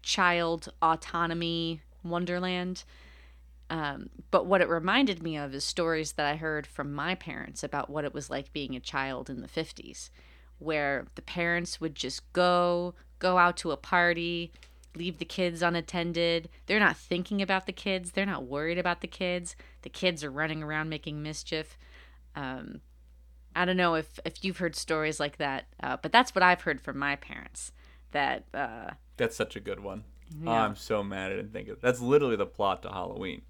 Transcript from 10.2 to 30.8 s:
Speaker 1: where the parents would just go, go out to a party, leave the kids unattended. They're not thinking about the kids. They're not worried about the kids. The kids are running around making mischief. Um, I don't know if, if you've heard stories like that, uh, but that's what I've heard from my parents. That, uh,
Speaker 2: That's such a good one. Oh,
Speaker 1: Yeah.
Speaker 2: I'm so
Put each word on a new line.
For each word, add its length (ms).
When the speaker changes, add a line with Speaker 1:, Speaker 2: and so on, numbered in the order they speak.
Speaker 1:
where 560
the 80
parents 580
would 140
just 380
go, 640
go 200
out 200
to 120
a 80
party, 720
leave 240
the 60
kids 380
unattended. 880
They're 140
not 180
thinking 420
about 240
the 80
kids. 400
They're 140
not 180
worried 340
about 220
the 60
kids. 500
The 60
kids 340
are 80
running 320
around 280
making 320
mischief. 560
Um, 460
I 80
don't 140
know 160
if, 320
if 180
you've 140
heard 180
stories 420
like 200
that, 300
uh, 200
but 100
that's 220
what 80
I've 200
heard 180
from 180
my 180
parents. 560
That, 420
uh, 380
Speaker 2:
That's 200
such 200
a 40
good 200
one. 240
Oh, 60
Speaker 1:
Yeah. 120
Speaker 2:
I'm 120
so 260